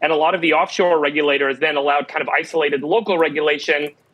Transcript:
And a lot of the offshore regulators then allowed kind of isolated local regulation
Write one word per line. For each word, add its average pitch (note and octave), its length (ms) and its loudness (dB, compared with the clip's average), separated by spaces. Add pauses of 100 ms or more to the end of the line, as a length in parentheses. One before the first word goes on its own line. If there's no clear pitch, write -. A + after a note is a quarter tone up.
And D#3 100 0
a D#3 60 2
lot D#3+ 180 2
of F3+ 60 -2
the D#3+ 140 2
offshore E3 440 2
regulators C#3+ 600 0
then D3+ 180 -2
allowed C#3+ 320 0
kind D3+ 140 -2
of C#3 80 -6
isolated D3 520 -2
local G3 360 0
regulation D3+ 720 0 (240)